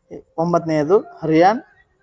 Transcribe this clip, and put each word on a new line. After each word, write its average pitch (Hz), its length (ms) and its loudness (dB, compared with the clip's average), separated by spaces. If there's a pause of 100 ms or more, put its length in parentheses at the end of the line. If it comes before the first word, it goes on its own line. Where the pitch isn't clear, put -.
(380)
ಒಂಬತ್ತನೆಯದು 165 600 0
ಹರಿಯಾಣ 165 580 0 (460)